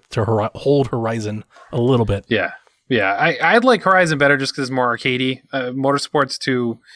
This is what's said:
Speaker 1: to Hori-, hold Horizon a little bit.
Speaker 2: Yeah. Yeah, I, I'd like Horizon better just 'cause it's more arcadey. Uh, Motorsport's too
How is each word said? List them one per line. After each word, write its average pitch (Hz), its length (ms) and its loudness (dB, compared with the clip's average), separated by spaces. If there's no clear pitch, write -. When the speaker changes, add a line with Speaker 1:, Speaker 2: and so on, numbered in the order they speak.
Speaker 1:
to 110 140 -2
Hori-, 110 320 0
hold 139 320 0
Horizon 113 560 -6
a 127 80 -2
little 120 260 2
bit. 98 220 -2
Speaker 2:
Yeah. 95 240 -2
Yeah, 101 260 2
I, 160 240 0
I'd 233 100 4
like 240 180 4
Horizon 180 360 4
better 143 180 4
just 135 200 -4
'cause 139 80 -4
it's 123 60 -6
more 123 260 0
arcadey. 127 460 -2
Uh, 127 180 -4
Motorsport's 135 640 -2
too 123 440 -4